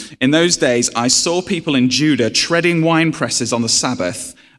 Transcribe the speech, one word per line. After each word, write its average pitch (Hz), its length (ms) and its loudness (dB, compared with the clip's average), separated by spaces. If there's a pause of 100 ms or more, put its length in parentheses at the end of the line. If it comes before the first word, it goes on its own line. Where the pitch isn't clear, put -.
(220)
"In 127 80 2
those 165 260 4
days, 120 400 2
I 120 120 0
saw 175 340 0
people 165 320 -4
in 127 160 2
Judah 127 400 0
treading 170 540 0
wine 160 280 2
presses 117 400 -4
on 117 120 0
the 113 40 -2
Sabbath - 680 -2 (240)